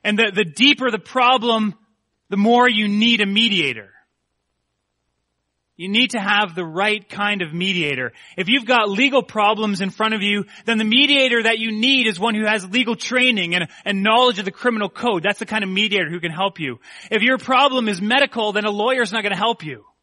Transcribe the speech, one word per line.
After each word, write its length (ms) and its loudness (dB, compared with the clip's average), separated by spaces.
And 160 0
the, 160 2
the 100 0
deeper 460 2
the 80 -4
problem, 760 0
the 80 -2
more 300 6
you 200 0
need 320 2
a 60 2
mediator. 640 0
You 120 -10
need 220 2
to 100 -4
have 340 0
the 100 -6
right 440 -4
kind 340 -4
of 100 -8
mediator. 600 -2
If 120 -4
you've 160 0
got 240 2
legal 360 2
problems 560 0
in 100 -4
front 240 -2
of 80 -4
you, 220 -2
then 120 0
the 60 0
mediator 580 2
that 160 0
you 140 -4
need 340 0
is 140 -2
one 160 0
who 80 -2
has 240 0
legal 260 -2
training 600 -2
and, 120 -2
and 200 -2
knowledge 340 4
of 60 -8
the 80 -6
criminal 360 -2
code. 360 -2
That's 160 -2
the 60 -8
kind 180 -4
of 60 -6
mediator 380 0
who 120 -8
can 100 -6
help 300 -4
you. 180 -8
If 120 0
your 160 2
problem 500 2
is 120 -4
medical, 520 0
then 140 -2
a 40 0
lawyer's 400 0
not 140 -4
gonna 120 -2
help 280 -2
you. 200 -12